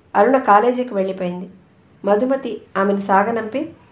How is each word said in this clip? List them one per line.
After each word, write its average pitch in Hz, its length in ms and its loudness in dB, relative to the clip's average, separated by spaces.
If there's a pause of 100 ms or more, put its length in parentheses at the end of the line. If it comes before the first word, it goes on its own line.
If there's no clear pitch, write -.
(160)
అరుణ 240 220 4
కాలేజీకి 247 560 2
వెళ్ళిపోయింది. 185 560 -4 (560)
మధుమతి 240 560 0 (160)
ఆమెను 202 200 0
సాగనంపి 214 760 -2 (180)